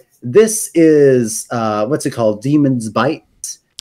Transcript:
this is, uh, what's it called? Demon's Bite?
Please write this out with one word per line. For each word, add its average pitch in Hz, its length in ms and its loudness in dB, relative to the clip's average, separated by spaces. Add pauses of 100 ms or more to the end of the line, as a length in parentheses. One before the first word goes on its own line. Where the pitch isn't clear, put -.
(240)
this 214 500 0
is, 139 800 2
uh, 110 340 -2
what's 151 200 -6
it 104 60 -4
called? 107 300 -2
Demon's 135 480 0
Bite? 117 360 -2 (560)